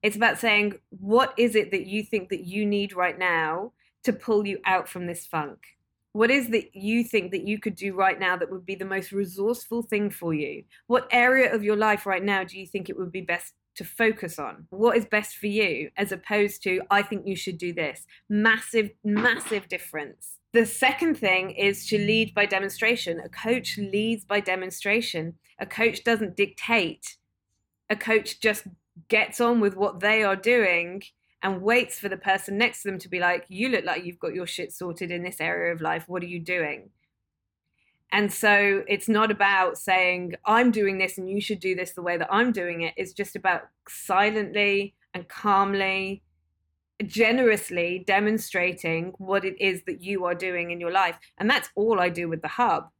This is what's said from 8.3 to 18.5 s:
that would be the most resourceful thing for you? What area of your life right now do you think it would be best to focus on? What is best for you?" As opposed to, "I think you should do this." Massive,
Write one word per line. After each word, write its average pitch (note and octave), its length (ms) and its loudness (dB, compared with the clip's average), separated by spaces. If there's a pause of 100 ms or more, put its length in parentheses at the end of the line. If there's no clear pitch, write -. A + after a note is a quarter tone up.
that F3 120 -4
would F#3 140 -10
be F#3+ 100 -8
the F#3+ 120 -8
most F#3+ 260 -4
resourceful G3+ 680 -4
thing G#3 260 -2
for E3+ 240 -6
you? D3+ 320 -6 (220)
What B3+ 240 2
area B3+ 440 6
of G#3 80 -2
your G#3 140 2
life G#3 300 2
right F#3+ 160 0
now G3 200 0
do F#3 160 -10
you F#3 80 -14
think F#3 220 -8
it - 80 -8
would F3 160 -8
be F#3+ 80 -8
best F3 320 -6 (220)
to F#3 100 -12
focus A3 540 -2
on? B2+ 320 -10
What A3 260 4
is A3 80 4
best G#3 320 -4
for G#3 100 -8
you?" F#3 480 -2
As G3+ 160 -2
opposed G3+ 520 -2
to, F#3 180 -2 (100)
"I G3+ 120 4
think G3+ 240 -6
you F#3+ 100 -4
should E3+ 220 -8
do F3 160 -6
this." D#3 320 -6 (240)
Massive, A3 640 2 (120)